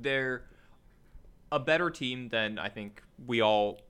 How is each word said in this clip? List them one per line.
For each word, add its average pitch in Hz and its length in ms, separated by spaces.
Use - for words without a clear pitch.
They're 131 420
a 147 80
better 160 300
team 127 400
than 107 280
I 92 120
think 104 340
we 120 160
all 104 480